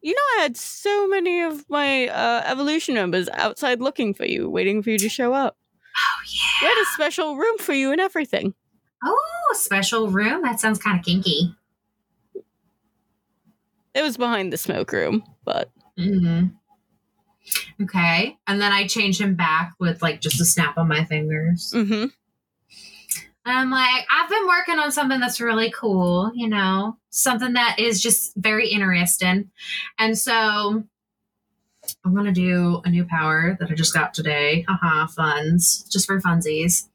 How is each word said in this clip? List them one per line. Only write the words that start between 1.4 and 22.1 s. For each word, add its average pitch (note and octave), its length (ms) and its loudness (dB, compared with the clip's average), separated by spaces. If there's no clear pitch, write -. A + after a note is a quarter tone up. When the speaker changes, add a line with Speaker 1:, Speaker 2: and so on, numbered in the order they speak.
Speaker 1:
of D#4 300 -4
my, C#4 380 0
uh, A#3 380 0
evolution C#4+ 480 0
members F#3 380 0
outside B3 480 0
looking A#3+ 340 -2
for - 120 -6
you, - 240 -2
waiting F#3+ 320 0
for A3+ 80 -2
you A3 80 2
to G3+ 100 0
show A#3+ 240 -2
up. C4+ 240 -2
Speaker 2:
Oh, - 320 -2
yeah. - 400 0
Speaker 1:
We A#4+ 60 4
had A4 80 2
a F#4 120 2
special D4+ 420 -2
room A4 220 0
for - 140 -4
you C4+ 180 2
and D#4 100 2
everything. D#4 540 -2
Speaker 2:
Oh, D5+ 480 0
special G#3 540 0
room? G#3+ 340 0
That A#3+ 180 -2
sounds G#3+ 180 0
kinda F#3 240 0
kinky. F3 520 0
Speaker 1:
It C4+ 80 2
was C#4+ 140 0
behind A3+ 360 -2
the - 40 -4
smoke - 360 -4
room, F2+ 300 0
but - 260 -4
Speaker 2:
Mm-hmm. F3+ 500 2
Okay. F#3 520 0
And G3+ 140 0
then G3+ 120 2
I G3 140 2
change G3+ 340 0
him G3 160 2
back E3 420 0
with, E3+ 240 -2
like, D#3+ 180 0
just D3 200 0
a E3+ 40 2
snap E3 340 2
on E3 100 4
my D#3 160 2
fingers. D#3 680 -2
Speaker 1:
Mm-hmm. G#3+ 320 0